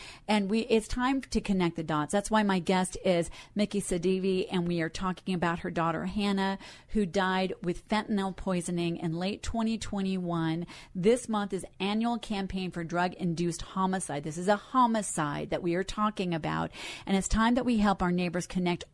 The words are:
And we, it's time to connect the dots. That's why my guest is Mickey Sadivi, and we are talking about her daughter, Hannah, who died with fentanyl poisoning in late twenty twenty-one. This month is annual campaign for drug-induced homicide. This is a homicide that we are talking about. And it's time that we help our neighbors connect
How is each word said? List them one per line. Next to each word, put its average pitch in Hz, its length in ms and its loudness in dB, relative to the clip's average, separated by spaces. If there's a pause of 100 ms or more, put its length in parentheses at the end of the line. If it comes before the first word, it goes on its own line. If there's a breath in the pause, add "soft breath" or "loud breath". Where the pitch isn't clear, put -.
(300 loud breath)
And 202 200 2
we, 226 120 2
it's 226 260 2
time 262 360 0
to - 180 0
connect 180 340 2
the 160 80 -4
dots. 151 300 0
That's 202 180 2
why 214 120 6
my 196 160 4
guest 185 440 2
is 175 260 4 (240 loud breath)
Mickey 208 280 2
Sadivi, 185 680 2
and 180 160 0
we 175 140 0
are 160 80 0
talking 185 480 -2
about 170 240 0
her 180 100 -4
daughter, 165 360 0
Hannah, 196 520 0 (340 loud breath)
who 214 140 2
died 185 460 0 (100)
with 175 280 -4
fentanyl 202 440 0
poisoning 175 640 -2
in 165 160 -4
late 185 320 -4
twenty 226 340 -2
twenty-one. 175 880 -2 (300 loud breath)
This 214 320 4
month 202 240 -2
is 190 140 -4 (160)
annual 220 360 0
campaign 190 540 -4
for 170 140 -6
drug-induced 175 760 -2
homicide. 190 600 -2
This 156 140 -6
is 180 100 -2
a 208 80 6
homicide 190 920 0
that 160 140 -2
we 170 120 0
are 185 80 0
talking 208 500 -2
about. 160 380 -2 (340 loud breath)
And 196 120 2
it's 190 100 0
time 226 280 4
that 247 100 0
we 240 140 2
help 202 220 4
our 175 120 2
neighbors 175 340 0
connect 175 460 0